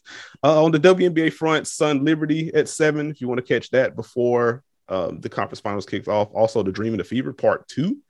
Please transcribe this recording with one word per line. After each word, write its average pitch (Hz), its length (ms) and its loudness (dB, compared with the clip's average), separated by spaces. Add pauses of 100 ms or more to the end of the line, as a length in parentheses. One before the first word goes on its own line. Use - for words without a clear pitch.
(420)
uh, 156 200 6
on 160 80 4
the 160 80 2
W 180 280 6
N 175 60 0
B 160 100 0
A 160 80 2
front, 156 360 -2
Sun 147 380 0
Liberty 160 480 -2
at 151 160 2
seven, 151 400 0
if 151 120 -12
you 123 60 -6
wanna 123 140 -2
catch 123 300 -2
that 127 240 2
before, 120 680 0 (260)
um, 92 300 -4
the 110 100 -10
conference - 300 -6
finals 101 260 -6
kicks - 220 -8
off. 104 240 0
Also, 110 300 0
The 95 100 -2
Dream 110 220 -4
and 101 60 -2
the 85 40 -4
Fever 131 300 -6
Part - 340 0
Two. 202 300 -2 (120)